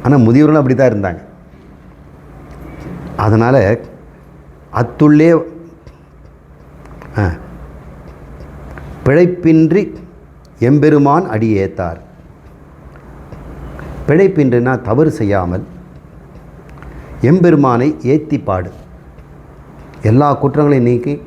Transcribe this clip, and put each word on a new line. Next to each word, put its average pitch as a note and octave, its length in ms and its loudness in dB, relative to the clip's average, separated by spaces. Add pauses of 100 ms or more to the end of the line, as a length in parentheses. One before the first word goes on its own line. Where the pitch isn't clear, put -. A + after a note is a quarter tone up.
ஆனா B2 120 4 (120)
முதியவர்களும் D3 340 4
அப்படி B2+ 180 0
தான் B2+ 120 4
இருந்தாங்க. F#2+ 300 -4 (2000)
அதனால A2+ 300 4 (1200)
அத்துள்ளே, D3+ 500 4 (1900)
ஆ, G2 40 0 (1800)
"பிழைப்பின்றி D#3+ 760 2 (880)
எம்பெருமான் D3 680 4
அடி A2 140 0 (140)
ஏத்தார்." F2 360 -6 (2000)
பிழைப்பின்றினா C#3 680 2 (140)
தவறு C#3 220 2 (100)
செய்யாமல் F#2+ 440 -2 (1700)
எம்பெருமானை C#3+ 580 4 (240)
ஏத்தி D3 260 -2 (100)
பாடு. F#2 220 -4 (1400)
எல்லா C#3+ 180 4 (120)
குற்றங்களையும் C#3 480 2
நீக்கி B2 260 -2 (120)